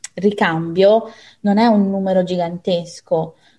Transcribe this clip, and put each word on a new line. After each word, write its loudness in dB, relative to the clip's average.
ricambio, 0
non 2
è 4
un 4
numero 0
gigantesco. -4